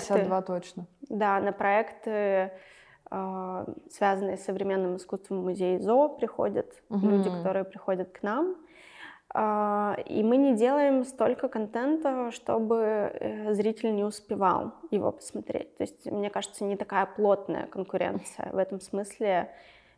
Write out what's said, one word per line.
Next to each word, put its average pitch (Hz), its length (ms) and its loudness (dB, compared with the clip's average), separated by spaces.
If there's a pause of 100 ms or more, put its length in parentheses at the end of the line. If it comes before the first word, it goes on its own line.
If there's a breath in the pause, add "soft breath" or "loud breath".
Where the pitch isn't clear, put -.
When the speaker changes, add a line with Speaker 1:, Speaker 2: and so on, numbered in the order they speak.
(200)
Speaker 1:
пятьдесят 196 80 0
два 185 140 0
точно. 180 440 -8 (220)
Speaker 2:
Да, 202 320 2
на 202 120 0
проекты, 202 1000 0 (580 loud breath)
а, 190 560 -6 (240)
связанные 196 460 2
с 185 80 -14
современным 190 520 0
искусством 190 440 -6
в 180 40 -4
Музее 180 360 0
зо, 247 280 4
приходят - 640 -4 (200)
люди, 202 380 4
Speaker 1:
Мгм. 180 60 -2
Speaker 2:
которые 190 300 -2
приходят 185 480 -4
к - 100 -12
нам. 302 340 0 (800 loud breath)
А, 208 640 0 (100)
и - 160 0
мы 226 140 6
не 277 180 6
делаем 269 500 4
столько 247 440 0
контента, 254 800 -2
чтобы, 226 460 0 (440)
э, 214 340 -2
зритель 220 400 0
не 202 100 2
успевал 208 680 0 (180)
его - 220 2
посмотреть. - 640 -10
То - 80 -2
есть, - 260 -10
мне 208 200 -4
кажется, - 340 -6
не 202 120 -2
такая 196 300 0
плотная 202 600 0
конкуренция. 185 840 -4
В - 40 -4
этом 190 240 -2
смысле 202 680 -2 (460 loud breath)